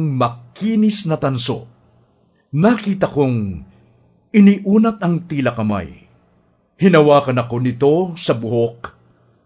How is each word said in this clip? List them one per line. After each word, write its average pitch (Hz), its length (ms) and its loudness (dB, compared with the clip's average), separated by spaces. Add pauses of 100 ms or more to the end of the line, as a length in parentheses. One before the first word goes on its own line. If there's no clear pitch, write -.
(140)
makinis 208 960 -2
na 156 80 -2
tanso. 135 480 -4 (880)
Nakita 196 560 0
kong 110 560 -4 (640)
iniunat 202 720 4
ang 170 240 -2
tila 131 320 -4
kamay. 104 480 -6 (720)
Hinawakan 143 640 4
ako 117 140 -6 (100)
nito 127 280 0 (200)
sa 156 240 -4
buhok 117 560 -4 (520)